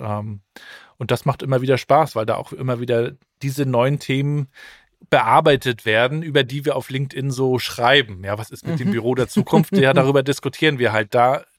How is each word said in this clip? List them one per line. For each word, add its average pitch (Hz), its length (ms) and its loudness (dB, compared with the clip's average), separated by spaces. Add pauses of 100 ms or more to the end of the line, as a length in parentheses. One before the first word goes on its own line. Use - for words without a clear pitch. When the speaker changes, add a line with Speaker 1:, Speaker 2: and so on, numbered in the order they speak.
Speaker 1:
ähm, 104 380 -8 (580)
und 123 140 -2
das 120 120 -2
macht 135 180 -2
immer 131 200 -2
wieder 131 160 2
Spaß, 143 380 2
weil 110 100 -2
da 117 80 -2
auch - 180 -8
immer 127 280 -6
wieder 123 320 -2 (280)
diese 139 240 -4
neuen 131 360 0
Themen 139 480 -2 (600)
bearbeitet 131 760 2
werden, 123 360 2
über 143 200 0
die 135 220 -6
wir 143 100 0
auf 131 160 -8
LinkedIn 135 400 -6
so 127 300 0
schreiben. 117 640 0
Ja, 101 120 -4
was 110 140 -10
ist - 160 -16
mit 165 140 -4
dem 127 80 -2
Speaker 2:
Mhm. 104 40 0
Speaker 1:
Büro 117 220 0
der 123 140 -2
Zukunft? - 480 0
Ja, 135 180 4
Speaker 2:
<laughs> - 0 -
Speaker 1:
darüber 135 300 4
diskutieren 139 540 -2
wir 117 140 0
halt. 107 220 -2
Da, 127 300 2 (140)